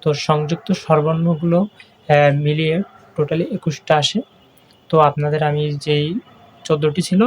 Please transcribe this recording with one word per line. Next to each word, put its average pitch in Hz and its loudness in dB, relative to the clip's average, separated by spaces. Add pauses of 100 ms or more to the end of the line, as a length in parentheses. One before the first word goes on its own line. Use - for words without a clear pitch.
তো - 0
সংযুক্ত 151 -2
স্বরবর্ণগুলো, 165 0
আহ, 147 0
মিলিয়ে 151 0 (360)
টোটালি 156 -2
একুশটা 165 -4
আসে। 151 -2 (680)
তো 165 -2
আপনাদের 147 2
আমি 147 -2 (140)
যেই 147 -2 (580)
চোদ্দটি 151 -2
ছিল, 185 2